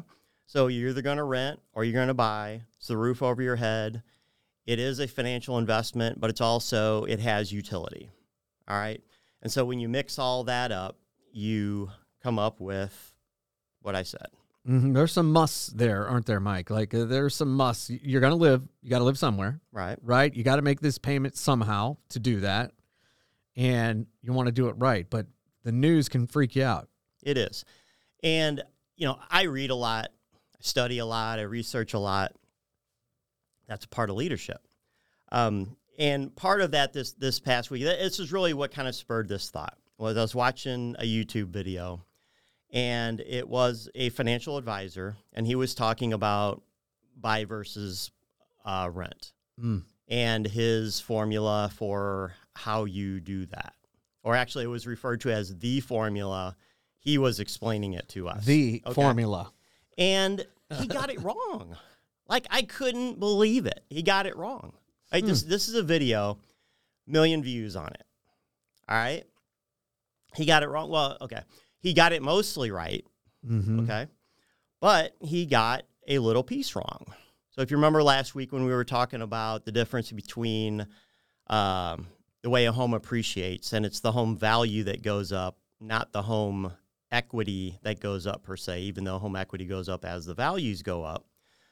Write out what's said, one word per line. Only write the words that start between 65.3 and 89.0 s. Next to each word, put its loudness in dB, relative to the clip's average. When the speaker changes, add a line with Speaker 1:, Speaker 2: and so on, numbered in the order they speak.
Speaker 2:
Hmm. -6
Speaker 1:
this 0
is -6
a 2
video, 2
million 4
views -6
on -8
it. -16
All 0
right? -2
He -2
got 8
it -4
wrong. -6
Well, 0
okay. -12
He 0
got 8
it -2
mostly 0
right. -6
Speaker 2:
Mm-hmm. 2
Speaker 1:
Okay? -2
But 4
he -2
got 4
a 2
little 4
piece -4
wrong. -8
So -8
if -4
you 2
remember 6
last 4
week -8
when -2
we 2
were 2
talking -2
about -4
the -8
difference 0
between, -4
um, 0
the -2
way 6
a 4
home 0
appreciates, -4
and 0
it's -6
the 2
home 2
value 2
that -4
goes -2
up, -4
not -4
the -2
home -2
equity -2
that -4
goes -4
up -6
per -12
se, -8
even -8